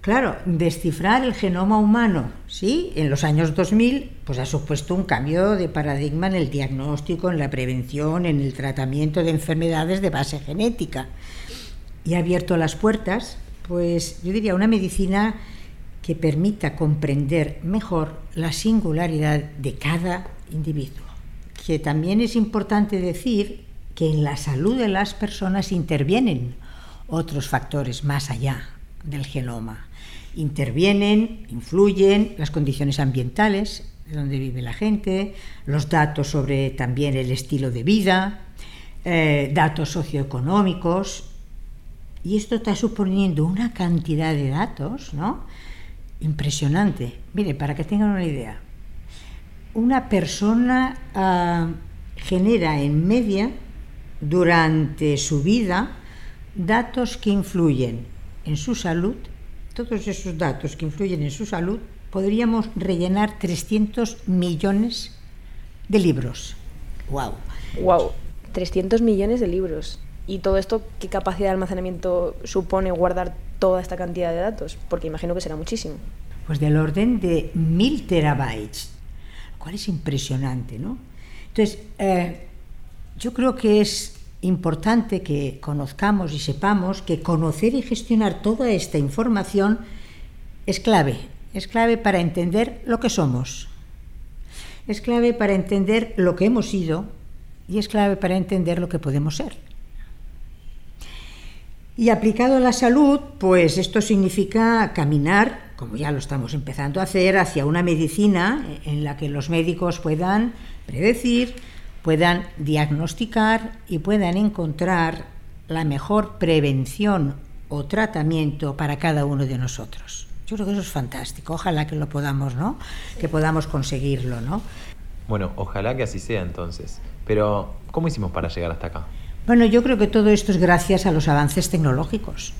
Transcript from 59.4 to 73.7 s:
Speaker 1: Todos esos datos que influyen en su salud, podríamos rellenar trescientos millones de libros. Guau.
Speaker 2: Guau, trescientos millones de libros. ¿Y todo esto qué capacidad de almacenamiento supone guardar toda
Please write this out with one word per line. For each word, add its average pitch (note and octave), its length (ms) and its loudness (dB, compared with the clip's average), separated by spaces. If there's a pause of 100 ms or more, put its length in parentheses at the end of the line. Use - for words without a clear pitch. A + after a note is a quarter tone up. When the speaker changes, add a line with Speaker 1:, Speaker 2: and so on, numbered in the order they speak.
Speaker 1:
Todos A3+ 320 -4
esos F3+ 320 -6
datos D3 380 -2
que E3 100 -6
influyen F3+ 360 -2
en C#3+ 100 -2
su G#3+ 120 -6
salud, G3 360 -2 (300)
podríamos A3 680 2
rellenar F#3 640 0
trescientos G#3+ 800 0 (100)
millones F#3+ 920 0 (720)
de G#3+ 100 4
libros. C3 560 0 (560)
Guau. C3 240 -4 (460)
Speaker 2:
Guau, F3+ 320 4 (400)
trescientos F#3+ 500 0
millones A3 380 2
de G#3 80 0
libros. F3 500 -4 (300)
¿Y G3 100 -4
todo F#3+ 180 2
esto G#3 300 0 (140)
qué G3 80 -6
capacidad F#3+ 400 0
de F#3+ 60 2
almacenamiento F#3 880 -2
supone F#3+ 480 0
guardar F3 420 0 (240)
toda F#3 240 4